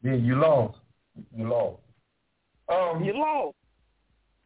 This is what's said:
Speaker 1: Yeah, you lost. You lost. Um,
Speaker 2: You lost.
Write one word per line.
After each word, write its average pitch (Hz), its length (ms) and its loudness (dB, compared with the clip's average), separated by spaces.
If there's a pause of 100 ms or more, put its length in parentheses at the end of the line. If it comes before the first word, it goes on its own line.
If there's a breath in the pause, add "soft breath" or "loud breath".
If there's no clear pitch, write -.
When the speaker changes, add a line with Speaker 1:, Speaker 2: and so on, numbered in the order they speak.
Speaker 1:
Yeah, 127 120 0
you 123 200 2
lost. 135 440 2 (580)
You 113 120 -6
lost. 113 320 -2 (880)
Um, 165 360 0
Speaker 2:
You 202 120 -2
lost. 285 400 -2 (880)